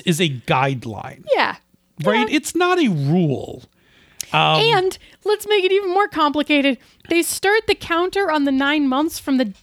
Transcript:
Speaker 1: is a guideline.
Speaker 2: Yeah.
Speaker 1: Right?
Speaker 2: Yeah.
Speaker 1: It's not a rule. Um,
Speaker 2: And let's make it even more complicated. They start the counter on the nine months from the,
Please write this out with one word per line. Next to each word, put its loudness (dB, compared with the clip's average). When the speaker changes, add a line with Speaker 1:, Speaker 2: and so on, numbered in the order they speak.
Speaker 1:
is 2
a 2
guideline. -4
Speaker 2:
Yeah. 0
Speaker 1:
Right? 2
Speaker 2:
Yeah. -2
Speaker 1:
It's -6
not 2
a 4
rule. 0
Um, 2
Speaker 2:
And 2
let's -2
make 2
it 2
even 0
more 2
complicated. 0
They 2
start 0
the 2
counter -2
on 0
the 2
nine 2
months -2
from 0
the, 0